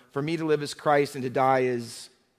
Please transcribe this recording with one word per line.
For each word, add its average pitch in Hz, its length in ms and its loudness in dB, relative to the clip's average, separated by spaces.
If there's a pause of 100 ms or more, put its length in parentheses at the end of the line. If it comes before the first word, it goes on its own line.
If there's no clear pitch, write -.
(120)
"For 139 100 -4
me 165 140 -2
to 160 80 -4
live 151 180 2
is 139 120 -8
Christ 143 420 2
and 127 80 -6
to 131 40 -2
die 131 340 2
is 120 460 -4 (300)